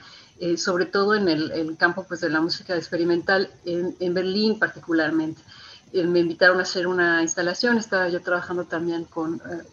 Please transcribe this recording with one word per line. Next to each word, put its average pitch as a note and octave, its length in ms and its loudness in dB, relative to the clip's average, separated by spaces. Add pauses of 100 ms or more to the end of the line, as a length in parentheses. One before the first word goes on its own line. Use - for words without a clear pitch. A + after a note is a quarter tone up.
(400)
eh, F3 160 0
sobre F3+ 300 0
todo G3+ 280 2
en G3+ 140 2
el, D#3 240 0
el D#3+ 240 -4
campo, F3+ 300 0
pues, E3 140 -8
de E3 100 0
la D#3 100 2
música E3 360 -2
experimental, E3+ 720 0 (140)
en, F3 360 -4
en F3+ 140 0
Berlín F#3+ 440 0
particularmente. E3 840 0 (520)
Eh, F3 140 0
me F3 140 4
invitaron F3+ 380 4
a F3+ 40 2
hacer F3+ 260 -2
una E3+ 340 2
instalación, F#3 560 0
estaba F#3 300 0
yo F3 120 -2
trabajando F3+ 440 -2
también E3+ 400 -4
con, E3 320 -6
eh, E3+ 260 -10 (100)